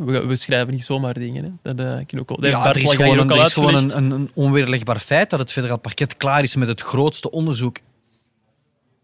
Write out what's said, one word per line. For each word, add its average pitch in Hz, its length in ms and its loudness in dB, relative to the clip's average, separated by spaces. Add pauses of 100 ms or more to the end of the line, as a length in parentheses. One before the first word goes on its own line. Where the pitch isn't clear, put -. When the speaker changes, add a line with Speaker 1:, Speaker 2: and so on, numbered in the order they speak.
Speaker 1:
We, 127 220 0
we 127 100 0
schrijven 123 380 0
niet 127 100 -6
zomaar 135 300 -4
dingen, 120 300 -8 (200)
hè. 131 100 -6
Dat, 127 120 -6
eh, 127 140 -6
ik 135 200 -10
ook 131 100 -10
al, - 60 -6
dat - 100 -4
heeft 139 120 2
Speaker 2:
Ja, 131 60 0
Speaker 1:
Bart 139 120 4
Speaker 2:
er 135 60 2
is 139 100 2
Speaker 1:
Laga 139 120 4
Speaker 2:
gewoon 131 160 6
Speaker 1:
ook 135 60 4
Speaker 2:
een, 135 60 2
Speaker 1:
al 151 80 4
Speaker 2:
er 156 60 8
is 165 80 4
gewoon 147 220 4
Speaker 1:
uitgelegd. 139 300 2
Speaker 2:
een, 135 60 2
een, 135 100 -2
een 135 120 -6
onweerlegbaar 127 640 0
feit 165 300 2
dat 156 100 -2
het 127 120 -4
federaal 123 280 -2
parket - 380 -6
klaar 139 260 2
is 127 120 -2
met 131 120 0
het 113 140 -4
grootste - 500 -2
onderzoek 127 460 -4 (1300)